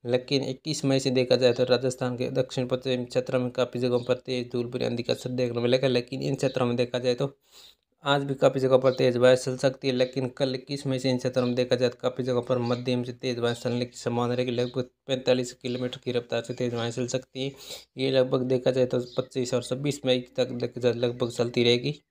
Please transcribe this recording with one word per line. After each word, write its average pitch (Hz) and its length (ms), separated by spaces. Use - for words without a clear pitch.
लेकिन 127 380
इक्कीस 151 400
मई 135 160
से 135 120
देखा 127 240
जाए 123 160
तो 123 140
राजस्थान 127 500
के 127 160
दक्षिण 131 360
पश्चिम 127 380
क्षेत्रों 127 340
में 123 120
काफ़ी 123 280
जगहों 123 240
पर 123 100
तेज 123 260
धूल 120 180
भरी 123 140
आंधी 120 180
का 123 120
असर 127 200
देखने 120 280
मिलेगा। 131 260
लेकिन 127 340
इन 139 140
क्षेत्रों 127 300
में 120 100
देखा 123 220
जाए 123 180
तो 139 200
आज 143 200
भी 139 120
काफ़ी 135 240
जगहों 131 200
पर 131 140
तेज 127 220
बारिश 127 240
चल 131 180
सकती 135 300
है, 131 60
लेकिन 127 400
कल 131 200
इक्कीस 139 320
मई 131 120
से 131 120
इन 127 80
क्षेत्रों 123 280
में 123 80
देखा 123 220
जाए 123 120
तो 123 140
काफ़ी 127 220
जगहों 123 200
पर 123 200
मध्यम 123 400
से 123 100
तेज 123 240
बारिश 120 240
चलने 123 240
की 120 120
संभावना 120 360
रहेगी। 127 180
लगभग 123 360
पैंतालीस 127 480
किलोमीटर 123 500
की 123 80
रफ्तार 117 300
से 127 120
तेज 120 200
बारिश 117 220
चल 127 120
सकती 131 360
है। 139 80
ये 135 120
लगभग 131 380
देखा 127 220
जाए 127 160
तो 127 140
पच्चीस 127 360
और 120 100
छब्बीस 139 420
मई 127 140
तक 123 200
देखा 120 240
जाए 120 140
लगभग 120 380
चलती 120 320
रहेगी। 120 360